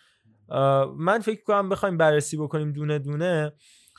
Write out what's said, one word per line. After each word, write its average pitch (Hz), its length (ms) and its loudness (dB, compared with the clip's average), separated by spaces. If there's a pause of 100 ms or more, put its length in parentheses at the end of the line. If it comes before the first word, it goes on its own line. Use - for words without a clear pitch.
(500)
اه، 135 360 2 (120)
من 180 220 0
فکر 220 240 -4
کنم 202 260 2
بخوایم 190 280 -2
بررسی 151 400 4
بکنیم 151 340 -4
دونه 147 280 -4
دونه، 151 540 -2 (460)